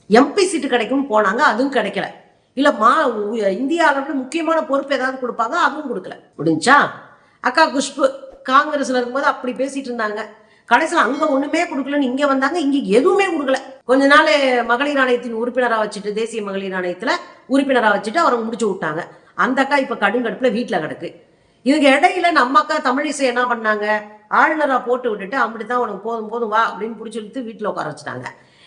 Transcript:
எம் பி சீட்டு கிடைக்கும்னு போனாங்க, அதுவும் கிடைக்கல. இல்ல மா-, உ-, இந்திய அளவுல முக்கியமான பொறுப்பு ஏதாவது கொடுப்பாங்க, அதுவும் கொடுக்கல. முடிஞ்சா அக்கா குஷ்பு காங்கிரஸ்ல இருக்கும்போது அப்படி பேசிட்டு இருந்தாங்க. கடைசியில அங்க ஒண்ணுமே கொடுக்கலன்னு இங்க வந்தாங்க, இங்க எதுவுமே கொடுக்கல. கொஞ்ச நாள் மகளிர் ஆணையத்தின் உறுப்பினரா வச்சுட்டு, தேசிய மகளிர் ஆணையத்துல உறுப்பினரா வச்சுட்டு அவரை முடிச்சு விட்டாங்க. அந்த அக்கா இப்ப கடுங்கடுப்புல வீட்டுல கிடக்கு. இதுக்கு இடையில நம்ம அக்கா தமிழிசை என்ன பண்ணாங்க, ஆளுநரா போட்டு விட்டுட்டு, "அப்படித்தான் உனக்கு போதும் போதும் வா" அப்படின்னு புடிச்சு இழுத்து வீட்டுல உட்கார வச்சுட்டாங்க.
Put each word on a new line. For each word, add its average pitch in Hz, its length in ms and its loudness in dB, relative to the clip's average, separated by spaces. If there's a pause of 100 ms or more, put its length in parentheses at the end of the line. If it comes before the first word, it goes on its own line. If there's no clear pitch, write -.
எம் 262 260 6
பி 392 120 2
சீட்டு 285 220 -2
கிடைக்கும்னு 240 520 0
போனாங்க, 208 180 2
அதுவும் 269 340 2
கிடைக்கல. 196 320 -2 (500)
இல்ல 277 160 2
மா-, 247 340 4
உ-, 214 440 -2
இந்திய 277 380 0
அளவுல 277 260 0
முக்கியமான 311 520 -2
பொறுப்பு 277 300 -2
ஏதாவது 262 340 -4
கொடுப்பாங்க, 233 280 -4
அதுவும் 294 320 -2
கொடுக்கல. 185 240 -8 (260)
முடிஞ்சா 160 380 4 (640)
அக்கா 277 300 2
குஷ்பு 269 400 0 (380)
காங்கிரஸ்ல 277 480 2
இருக்கும்போது 247 300 -2
அப்படி 254 260 -2
பேசிட்டு 269 400 -4
இருந்தாங்க. 214 280 -4 (480)
கடைசியில 311 360 2
அங்க 302 220 0
ஒண்ணுமே 294 360 0
கொடுக்கலன்னு 277 380 -2
இங்க 262 260 0
வந்தாங்க, 277 320 0
இங்க 277 180 2
எதுவுமே 285 500 4
கொடுக்கல. 285 300 -2 (280)
கொஞ்ச 269 220 4
நாள் 285 580 4
மகளிர் 269 340 0
ஆணையத்தின் 247 460 0
உறுப்பினரா 233 460 0
வச்சுட்டு, 202 220 -6
தேசிய 220 300 -4
மகளிர் 196 300 -6
ஆணையத்துல 180 380 -4 (380)
உறுப்பினரா 262 420 2
வச்சுட்டு 208 260 -2
அவரை 277 220 2
முடிச்சு 226 320 -2
விட்டாங்க. 170 320 -4 (320)
அந்த 247 280 0
அக்கா 277 140 0
இப்ப 247 180 -2
கடுங்கடுப்புல 226 580 0
வீட்டுல 208 280 -2
கிடக்கு. 151 340 -10 (480)
இதுக்கு 277 260 4
இடையில 349 420 2
நம்ம 277 280 2
அக்கா 302 200 2
தமிழிசை 277 420 -2
என்ன 247 220 0
பண்ணாங்க, 214 580 0 (300)
ஆளுநரா 269 540 2
போட்டு 247 240 -2
விட்டுட்டு, 208 280 -4
"அப்படித்தான் 226 420 -2
உனக்கு 214 200 -4
போதும் 220 300 -6
போதும் 233 200 -4
வா" 220 260 0
அப்படின்னு 226 280 -8
புடிச்சு 214 140 -12
இழுத்து 214 240 -10
வீட்டுல 214 260 -8
உட்கார 160 240 -4
வச்சுட்டாங்க. 127 360 -12 (400)